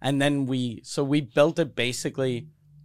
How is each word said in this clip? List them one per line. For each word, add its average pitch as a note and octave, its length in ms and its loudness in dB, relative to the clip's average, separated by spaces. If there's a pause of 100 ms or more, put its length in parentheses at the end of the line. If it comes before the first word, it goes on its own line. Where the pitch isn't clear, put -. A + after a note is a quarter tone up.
And C#3 200 0
then C#3+ 240 2
we, B2 360 -2
so - 220 -4
we C#3+ 160 2
built D3 380 2
it C#3 160 0
basically B2 720 -2 (380)